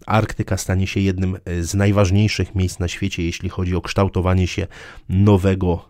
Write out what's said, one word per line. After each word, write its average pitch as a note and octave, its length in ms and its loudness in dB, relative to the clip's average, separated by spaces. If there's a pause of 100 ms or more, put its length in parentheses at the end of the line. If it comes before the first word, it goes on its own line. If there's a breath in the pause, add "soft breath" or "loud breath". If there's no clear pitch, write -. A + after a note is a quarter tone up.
Arktyka G#2+ 500 -2
stanie F#2+ 300 -2
się G#2 140 -2
jednym, F#2 440 0
e, F2 180 -4
z D#2+ 120 -6
najważniejszych G2+ 800 2
miejsc F#2 240 -2
na F2 100 -2
świecie, - 340 -6
jeśli E2+ 260 -6
chodzi F2+ 280 -2
o F2 40 -2
kształtowanie F#2 680 0
się F2 200 -4 (420 loud breath)
nowego, F#2+ 800 2